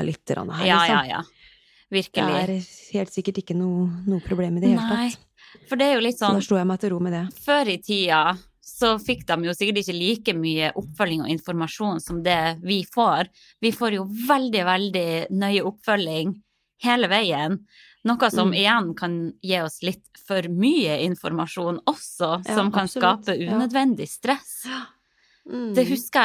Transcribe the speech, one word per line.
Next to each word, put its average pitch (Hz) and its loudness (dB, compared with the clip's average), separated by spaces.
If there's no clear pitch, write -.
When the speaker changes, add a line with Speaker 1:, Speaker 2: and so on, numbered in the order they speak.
Speaker 1:
litt 156 -4
grann 143 -2
her, 170 -4
Speaker 2:
Ja, 175 6
Speaker 1:
liksom." 170 4
Speaker 2:
ja, 147 4
ja. - -4
Virkelig. 190 -2
Speaker 1:
Det 185 0
er - -6
helt 190 -4
sikkert 190 -4
ikke 180 -4
noe, 180 0
noe 190 2
problem 175 -2
i 175 -2
det 240 4
hele 233 4
Speaker 2:
Nei, 233 0
Speaker 1:
tatt. - -10
Speaker 2:
for 269 -2
det 269 4
er 285 4
jo 240 2
litt 233 0
Speaker 1:
Så 214 0
da 202 4
Speaker 2:
sånn, 196 2
Speaker 1:
slo 202 2
jeg 180 2
meg 185 0
til 208 -2
ro 175 -2
med 175 -2
det. 170 -4
Speaker 2:
før 285 2
i 180 0
tida 180 2
så 226 0
fikk 214 -4
de 170 0
jo 175 0
sikkert 202 -2
ikke 185 -4
like 208 0
mye 160 0
oppfølging 160 -4
og 123 -6
informasjon 170 -4
som 170 -8
det 165 0
vi 185 -2
får. 180 0
Vi 226 4
får 226 -2
jo 190 -2
veldig, 233 0
veldig 180 0
nøye 196 2
oppfølging 180 -2
hele 240 2
veien. 180 0
Noe 240 2
som 185 2
Speaker 1:
Mm. 175 0
Speaker 2:
igjen 202 2
kan 170 -4
gi 185 0
oss 160 -6
litt 185 -4
for 190 0
mye 175 2
informasjon 170 -4
også, 180 -2
Speaker 1:
Ja, 214 -2
Speaker 2:
som 202 2
kan 196 2
Speaker 1:
absolutt. 202 2
Speaker 2:
skape 185 0
Speaker 1:
Ja. 175 -2
Speaker 2:
unødvendig 240 2
stress. - -4
Speaker 1:
Mm. 240 -6
Speaker 2:
Det 240 4
husker 269 0